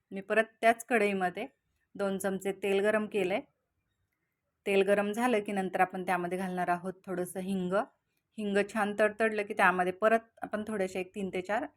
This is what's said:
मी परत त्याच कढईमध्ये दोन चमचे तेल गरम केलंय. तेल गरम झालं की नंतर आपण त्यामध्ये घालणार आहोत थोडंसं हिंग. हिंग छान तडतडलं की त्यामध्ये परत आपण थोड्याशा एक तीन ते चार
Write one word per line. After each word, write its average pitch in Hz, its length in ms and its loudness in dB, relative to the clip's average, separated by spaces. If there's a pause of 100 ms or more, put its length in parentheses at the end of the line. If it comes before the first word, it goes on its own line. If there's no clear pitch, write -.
(120)
मी 196 100 -10
परत 214 220 2 (180)
त्याच 233 240 4
कढईमध्ये 202 640 0 (480)
दोन 196 220 -2
चमचे 196 340 -2
तेल 196 280 0
गरम 214 260 2
केलंय. 202 360 0 (1200)
तेल 196 160 4
गरम 202 300 2
झालं 233 280 2
की 208 120 -6
नंतर 185 280 -2
आपण 185 260 0
त्यामध्ये 175 320 -2
घालणार 180 300 -4
आहोत 175 260 -2 (120)
थोडंसं 180 340 -6
हिंग. 185 340 -2 (640)
हिंग 202 200 -2 (160)
छान 208 260 -2
तडतडलं 214 440 2
की 202 100 -8
त्यामध्ये 180 380 4
परत 220 280 2 (220)
आपण 208 260 -6
थोड्याशा 190 320 -4
एक 185 160 -8
तीन 196 180 -4
ते 185 80 -4
चार 214 240 -2 (100)